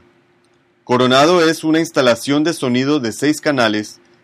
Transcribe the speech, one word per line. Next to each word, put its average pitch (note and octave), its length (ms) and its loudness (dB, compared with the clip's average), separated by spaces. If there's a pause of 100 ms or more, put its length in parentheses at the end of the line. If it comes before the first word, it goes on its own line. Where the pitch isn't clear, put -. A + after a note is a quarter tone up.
(840)
Coronado C3+ 600 2
es D#3+ 200 -2
una D#3+ 160 0
instalación C#3+ 640 0
de E3+ 100 -2
sonido C3+ 460 -2
de A2+ 120 -6
seis D3 300 -4
canales, A2 580 -2 (240)